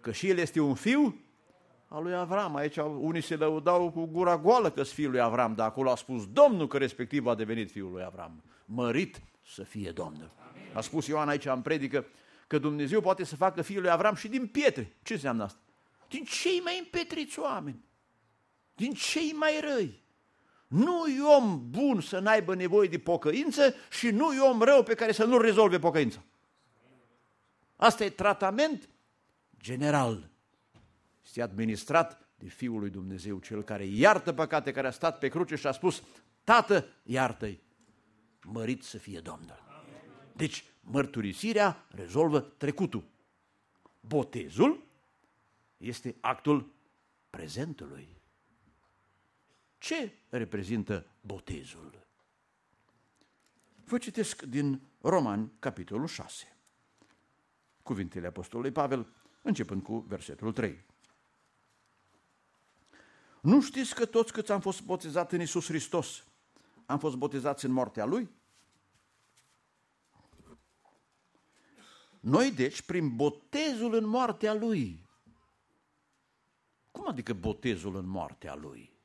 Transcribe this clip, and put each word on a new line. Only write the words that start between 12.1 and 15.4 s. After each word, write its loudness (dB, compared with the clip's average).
că 0
Dumnezeu 0
poate 0
să -10
facă 0
fiul -4
lui 4
Avram 4
și -10
din -4
pietre. 0
Ce -8
înseamnă -2